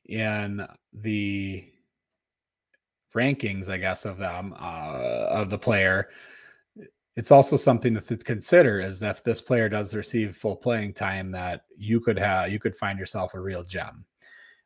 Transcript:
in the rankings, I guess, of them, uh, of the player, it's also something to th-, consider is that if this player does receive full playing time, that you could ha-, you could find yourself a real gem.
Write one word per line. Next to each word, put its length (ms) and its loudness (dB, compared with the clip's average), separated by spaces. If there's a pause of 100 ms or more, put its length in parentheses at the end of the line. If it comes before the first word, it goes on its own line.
in 600 -4 (260)
the 800 -4 (1500)
rankings, 520 0
I 100 -4
guess, 260 -2
of 140 -8
them, 400 -6
uh, 720 -4
of 200 0
the 80 -4
player, 500 2 (1080)
it's 140 4
also 260 10
something 380 4
to 60 -2
th-, 240 -6
consider 560 4
is 200 -6
that 160 -4
if 80 -14
this 160 -2
player 280 2
does 260 -4
receive 420 -2
full 200 -4
playing 380 -2
time, 360 -4
that 320 -6 (140)
you 240 0
could 180 0
ha-, 260 2
you 140 -4
could 160 -4
find 240 -6
yourself 360 -6
a 60 -10
real 220 -8
gem. 420 -12 (600)